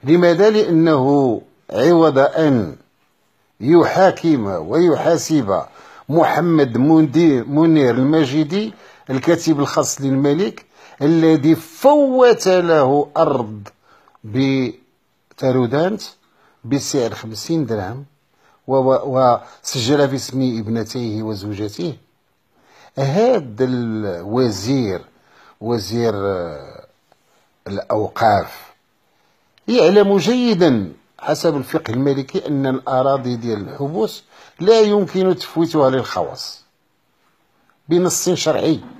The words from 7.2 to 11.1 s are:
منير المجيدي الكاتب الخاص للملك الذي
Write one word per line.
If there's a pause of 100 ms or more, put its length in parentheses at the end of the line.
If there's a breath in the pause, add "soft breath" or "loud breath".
منير
المجيدي (360 loud breath)
الكاتب
الخاص
للملك (360 soft breath)
الذي